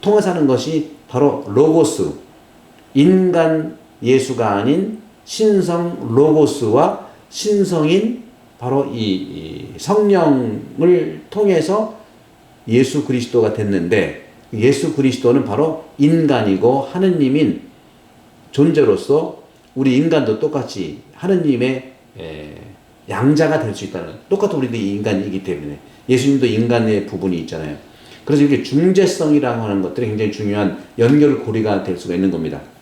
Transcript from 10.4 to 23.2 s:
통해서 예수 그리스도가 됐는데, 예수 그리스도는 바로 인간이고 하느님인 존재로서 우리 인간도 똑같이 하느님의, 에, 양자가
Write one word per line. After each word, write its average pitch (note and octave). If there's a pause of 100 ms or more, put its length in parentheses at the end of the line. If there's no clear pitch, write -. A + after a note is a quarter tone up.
통해서 G3 (680)
예수 C3
그리스도가 A#2+
됐는데, F#2 (240)
예수 A#2+
그리스도는 B2
바로 C#3+ (120)
인간이고 C3+
하느님인 D3+ (920)
존재로서 C#3+ (340)
우리 C3
인간도 D3
똑같이 B2 (140)
하느님의, C3+ (260)
에, D2+ (540)
양자가 D3